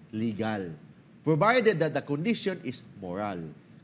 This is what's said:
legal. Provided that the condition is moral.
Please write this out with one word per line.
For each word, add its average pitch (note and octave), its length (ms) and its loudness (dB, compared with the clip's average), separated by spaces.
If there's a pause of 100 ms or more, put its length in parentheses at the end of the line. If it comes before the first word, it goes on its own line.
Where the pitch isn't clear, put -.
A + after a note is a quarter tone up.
legal. G#2+ 640 -2 (480)
Provided G3+ 640 4
that D3+ 100 0
the C3+ 80 0
condition F3 600 -2
is B2 180 -8 (160)
moral. F#2+ 460 -6 (400)